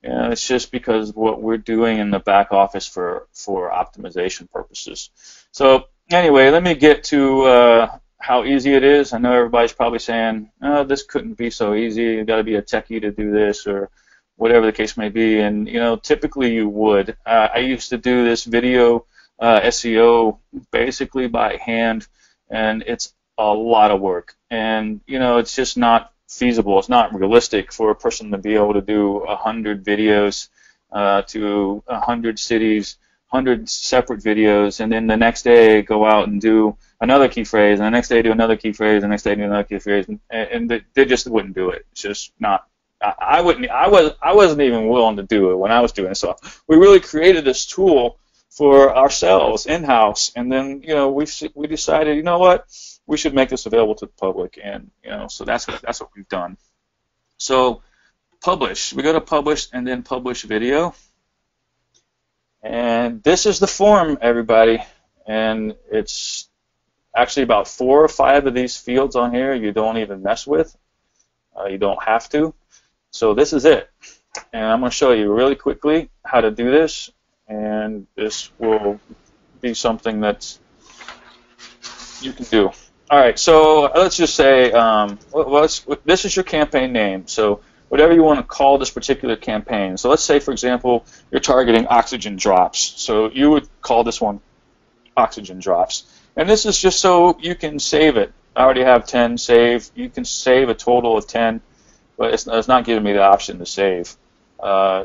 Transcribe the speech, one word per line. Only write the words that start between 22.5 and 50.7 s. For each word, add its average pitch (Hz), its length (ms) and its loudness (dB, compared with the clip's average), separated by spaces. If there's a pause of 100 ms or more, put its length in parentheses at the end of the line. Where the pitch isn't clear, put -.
it's - 260 -10 (260)
a 107 140 0
lot 110 380 2
of 98 100 0
work. 92 340 -6 (160)
And, 110 560 -6
you 135 120 -8
know, 123 180 2
it's 117 180 -2
just 127 220 -4
not 117 360 2 (140)
feasible. 113 520 0
It's 98 100 -2
not 117 260 2
realistic 101 560 0
for 110 200 -2
a 107 40 0
person 110 380 -8
to 101 60 -6
be 104 160 -4
able 104 180 0
to 101 80 0
do 101 380 -2
a 101 180 -8
hundred 107 480 -8
videos, 104 640 0 (420)
uh, 101 380 -2
to 104 580 -4
a 117 140 -8
hundred 117 380 -6
cities, 110 580 -2 (300)
hundred 123 420 -2
separate 123 520 -4
videos, 104 600 0
and 113 100 -4
then 113 160 -2
the 110 100 0
next 113 260 0
day 113 400 6
go 107 220 0
out 107 240 4
and 104 120 -4
do 110 360 2 (240)
another 131 280 4
key 117 160 -6
phrase, 104 340 2
and 104 80 -2
the 110 40 0
next 120 180 -2
day 117 140 2
do 113 100 2
another 113 240 0
key 107 160 -6
phrase, 107 300 0
and - 20 -6
the 104 40 -4
next 104 160 -4
day 104 100 -2
do 104 100 -6
another 104 200 -4
key 101 140 -10
phrase, 101 300 -4
and, 107 120 -12 (100)
and 117 400 -8
they, 113 120 -4 (120)
they 135 100 4
just 123 220 -2
wouldn't 101 280 -4
do 92 140 -4
it. 87 240 -10
It's - 80 -18
just - 380 -12
not. 104 280 -4 (360)
I, 104 160 -4
I 143 240 0
wouldn't. 139 260 -2
I 143 200 0
was. 175 240 4 (100)
I 160 100 0
wasn't 175 300 4
even 117 260 0
willing 113 280 2
to 101 60 -10
do 98 280 2
it 92 60 0
when 95 140 -2
I 120 100 4
was 120 120 0
doing 92 200 -6
it. 98 40 -8
So 90 200 -6 (300)
we 156 100 4
really 190 240 8
created 165 440 2
this 131 220 -2
tool 151 520 0 (300)
for 139 480 6
ourselves 139 680 2
in-house, 127 680 0
and 123 160 -6
then, 135 320 -4